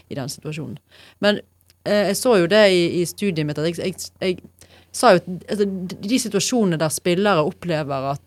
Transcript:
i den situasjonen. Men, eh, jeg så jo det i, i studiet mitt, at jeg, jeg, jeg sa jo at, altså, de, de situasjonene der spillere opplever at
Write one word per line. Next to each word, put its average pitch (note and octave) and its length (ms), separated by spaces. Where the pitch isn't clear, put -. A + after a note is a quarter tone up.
i - 80
den C#3 160
situasjonen. D3+ 460
Men, G#3 220
eh, G#3 240
jeg G3 80
så B3+ 240
jo E3+ 80
det G#3+ 140
i, F3+ 100
i - 60
studiet E3+ 400
mitt, D3 120
at D#3+ 80
jeg, E3+ 80
jeg, - 360
jeg - 560
sa A#3 160
jo F3 80
at, - 80
altså, G3+ 160
de, F#3 400
de B3+ 160
situasjonene G3 560
der D#3 160
spillere F3+ 480
opplever C#3+ 680
at C#3+ 140